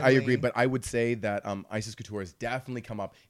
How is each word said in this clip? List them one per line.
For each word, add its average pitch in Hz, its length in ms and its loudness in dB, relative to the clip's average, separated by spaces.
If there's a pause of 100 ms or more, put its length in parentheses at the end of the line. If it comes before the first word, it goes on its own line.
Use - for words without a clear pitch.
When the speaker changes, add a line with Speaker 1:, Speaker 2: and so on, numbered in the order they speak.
(140)
Speaker 1:
Genuinely. 127 240 4
Speaker 2:
but 123 180 0
I 123 100 4
would 127 180 0
say 120 300 2
that, 104 320 -2
um, 98 240 -6
Isis 107 240 -4
Couture 104 240 -10
has 92 140 -8
definitely 123 480 -6
come 107 180 -10
up. 98 160 -8 (160)